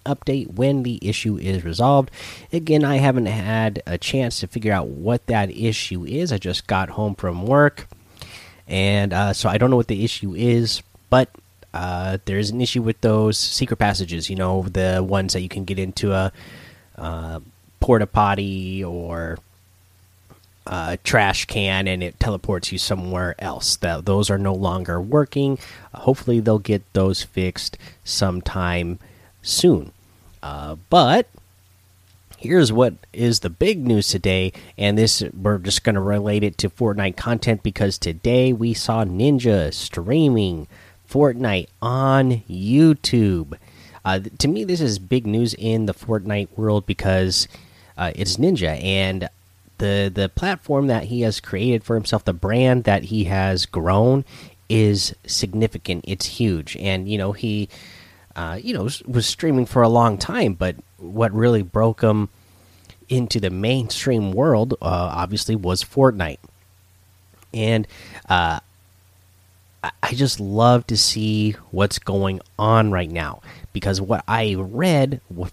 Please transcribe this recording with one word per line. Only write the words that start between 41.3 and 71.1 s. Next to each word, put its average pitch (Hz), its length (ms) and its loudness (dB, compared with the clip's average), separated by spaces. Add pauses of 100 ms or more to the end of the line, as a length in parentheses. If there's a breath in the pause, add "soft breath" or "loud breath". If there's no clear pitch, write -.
on 131 680 2
YouTube. 104 1080 2 (460 loud breath)
Uh, 95 160 0
th-, 98 200 -12
to 143 100 2
me, 208 160 -2
this 180 160 -2
is 110 180 0
big 113 260 -2
news 110 280 0
in 110 320 -2
the 98 80 -2
Fortnite 104 640 -4
world 107 280 0
because, 95 640 0 (500 loud breath)
uh, 87 180 -4
it's 90 200 -4
Ninja, 107 480 0
and 95 460 -2 (500)
the, 101 320 0
the 98 160 0
platform 147 600 -2
that 117 160 0
he 120 180 -4
has 110 180 0
created 113 440 -2
for 117 100 -2
himself, 107 320 -2
the 95 80 0
brand 120 520 2
that 101 180 2
he 104 220 -2
has 95 420 0
grown, 104 580 2 (420 loud breath)
is 104 460 2 (140)
significant. 95 800 -2
It's 92 180 -4
huge, 90 520 -2
and, 95 300 -2
you 104 120 -2
know, 98 120 -2
he, 104 380 -4 (640 loud breath)
uh, 85 240 -8
you 233 140 -8
know, 107 140 -4
s-, - 160 -8
was 123 240 -2
streaming 131 400 0
for 123 160 2
a 117 40 8
long 117 300 4
time, 117 380 -2
but 90 220 -2 (200)
what 101 340 -2
really 113 300 4
broke 110 400 0
him 107 280 2 (800 soft breath)
into 123 320 0
the 95 120 -2
mainstream 110 800 0
world, 123 500 2
uh, 87 320 -2
obviously, 95 420 -4
was 90 280 -2
Fortnite, 101 560 2 (1120)
and, 110 340 0 (400 loud breath)
uh, 87 320 2 (1200)
I, - 80 -8 (100)
I - 120 -2
just 131 260 0
love 113 480 4
to 110 100 -2
see 107 540 0 (180)